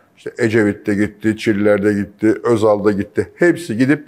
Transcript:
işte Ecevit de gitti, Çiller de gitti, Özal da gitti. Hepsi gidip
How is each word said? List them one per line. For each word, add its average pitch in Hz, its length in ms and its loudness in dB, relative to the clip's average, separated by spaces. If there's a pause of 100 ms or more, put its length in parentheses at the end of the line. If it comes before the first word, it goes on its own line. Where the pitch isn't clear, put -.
(180)
işte - 200 -12
Ecevit 107 500 0
de 104 80 -2
gitti, 107 420 -2
Çiller 104 460 0
de 104 100 2
gitti, 101 500 -2
Özal 107 420 2
da 107 60 4
gitti. 98 440 -4
Hepsi 165 420 -2
gidip 139 300 0